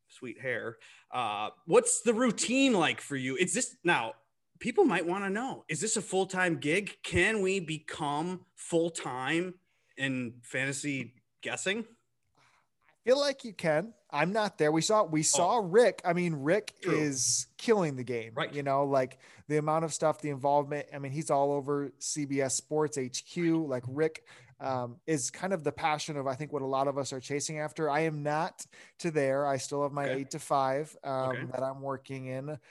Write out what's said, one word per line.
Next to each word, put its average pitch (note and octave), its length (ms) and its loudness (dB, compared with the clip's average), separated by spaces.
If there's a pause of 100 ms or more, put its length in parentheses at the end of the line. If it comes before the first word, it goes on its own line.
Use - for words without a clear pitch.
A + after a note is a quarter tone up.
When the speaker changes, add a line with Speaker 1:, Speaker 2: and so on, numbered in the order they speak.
Speaker 1:
sweet - 320 -14
hair. A#2 380 -4 (320)
Uh, G#2+ 400 -2 (160)
what's A3+ 340 6
the A#3 140 2
routine B3 580 2
like D3+ 300 2
for C#3+ 140 -6
you? C3 200 -4
Is F#3 160 0
this, - 320 -4
now, C#3 300 2 (460)
people F#4 260 4
might F#3 180 4
wanna F#3+ 240 -2
know, A3 400 -4
is D#3 120 -4
this A3 180 0
a G3 40 -4
full-time F#3 560 0
gig? E3 440 -2
Can G3 400 2
we F#3+ 180 2
become D#3 960 -4
full-time E3 1000 -2 (440)
in B2+ 440 -4
fantasy C3+ 720 -4 (280)
guessing? F#3 420 -4 (540)
Speaker 2:
I - 720 -8
feel C4+ 100 6
like C#4 240 -2
you A3+ 80 -10
can. E3+ 400 0 (180)
I'm D#3 220 0
not G#3+ 260 -2
there. D3+ 140 4
We D#3+ 80 4
saw, G#3+ 240 4
we D#3 160 0
Speaker 1:
Oh. - 20 0
Speaker 2:
saw F#3 400 4
Rick. G3 420 6
I F3 80 2
mean, F3 240 2
Rick E3 460 0
Speaker 1:
True. D#3+ 120 2
Speaker 2:
is D3 540 0 (100)
killing F3+ 380 2
the B2+ 80 -6
game. A2+ 300 -6
Speaker 1:
Right. D3+ 180 -4
Speaker 2:
You C#3+ 100 -4
know, C#3 220 2
like, C3+ 340 2 (300)
the D3+ 100 2
amount D#3 260 2
of D#3 80 -4
stuff, D#3 280 0
the D3+ 100 -4
involvement. C#3+ 640 0
I C#3+ 40 -10
mean, C#3 140 -8
he's D3+ 180 -4
all C#3+ 220 4
over C#3+ 460 -2
C - 260 -4
B C#3 160 -2
S C3 140 2
Sports D3+ 440 -2
H B2+ 280 -6
Q. E3 400 0
Like, B2+ 200 -4
Rick, D#3 380 -2 (340)
um, B2+ 480 -4
is D#3 240 0
kind F#3+ 220 -4
of E3 120 -4
the D3 80 0
passion D3+ 440 -2
of, C3+ 100 -4
I C3+ 80 -2
think, D3 180 -10
what C#3+ 100 -4
a C3+ 40 -4
lot C3+ 220 2
of C3+ 80 -2
us C#3 160 -4
are C3+ 80 -8
chasing D3 380 -6
after. D3+ 320 -4
I D3 100 2
am D#3 220 -2
not D3+ 420 -2 (360)
to F3 100 -2
there. C#3+ 360 2
I C#3 120 2
still C#3+ 240 -4
have C#3+ 100 -2
my C#3+ 160 -4
Speaker 1:
Okay. C3+ 120 -2
Speaker 2:
eight C3+ 100 -10
to D#3+ 80 -8
five, C#3 640 0
um, C3 320 -2
Speaker 1:
Okay. C3 160 -6
Speaker 2:
that B2+ 100 -2
I'm C3+ 200 -4
working C3+ 440 -6
in. C3+ 320 -8 (120)